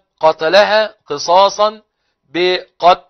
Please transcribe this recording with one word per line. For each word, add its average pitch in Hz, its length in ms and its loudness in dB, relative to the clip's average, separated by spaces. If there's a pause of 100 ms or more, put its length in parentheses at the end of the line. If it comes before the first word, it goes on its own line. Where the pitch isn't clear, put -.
(200)
قتلها 196 760 0 (120)
قصاصاً 196 760 -2 (480)
بقتل 180 800 -2